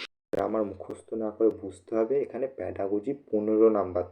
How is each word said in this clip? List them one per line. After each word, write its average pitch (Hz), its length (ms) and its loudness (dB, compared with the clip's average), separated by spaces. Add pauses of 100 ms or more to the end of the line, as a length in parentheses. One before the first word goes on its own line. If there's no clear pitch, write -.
(320)
গ্রামার 107 320 -2
মুখস্থ - 500 -10
না 110 160 -4
করে 110 180 2
বুঝতে 104 480 -4
হবে। 113 260 2
এখানে 127 240 -4
প্যাডাগজি 98 640 -4
পনেরো 110 580 4
নাম্বার 92 420 0